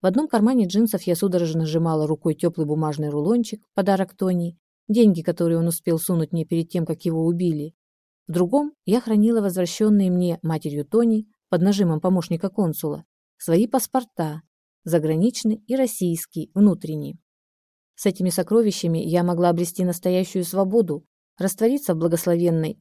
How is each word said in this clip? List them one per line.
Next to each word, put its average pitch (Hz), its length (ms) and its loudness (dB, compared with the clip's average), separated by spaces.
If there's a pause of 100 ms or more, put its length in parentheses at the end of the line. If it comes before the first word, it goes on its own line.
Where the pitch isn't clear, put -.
В 185 60 0
одном 247 200 0
кармане 226 400 2
джинсов 202 360 0
я 175 120 0
судорожно 170 500 0
сжимала 160 400 0
рукой 156 300 -2
теплый 165 320 -2
бумажный 151 420 -2
рулончик, 208 640 -2
подарок 190 400 0
Тони, 175 440 -2 (320)
деньги, 208 320 4
которые 165 360 0
он 165 100 0
успел 165 300 -2
сунуть 165 340 -2
мне 165 140 -2
перед 165 240 -4
тем, 170 160 -4
как 160 200 -6
его 160 200 -2
убили. 165 480 -2 (540)
В 165 60 -10
другом 233 400 0 (120)
я 214 140 2
хранила 226 420 2
возвращенные 190 680 2
мне 180 320 0
матерью 156 420 -4
Тони 220 420 0 (220)
под 175 120 2
нажимом 185 400 2
помощника 180 480 0
консула 160 560 -4 (320)
свои 175 280 2
паспорта, 214 760 -4 (420)
заграничный 170 840 0
и 247 80 -2
российский, 175 800 -4
внутренний. 160 640 0 (800)
С - 100 -6
этими 185 240 0
сокровищами 190 680 0
я 175 240 0
могла 175 260 2
обрести 175 340 -2
настоящую 180 600 -2
свободу, 185 640 0 (320)
раствориться 220 580 -2
в - 20 -4
благословенной, 165 840 0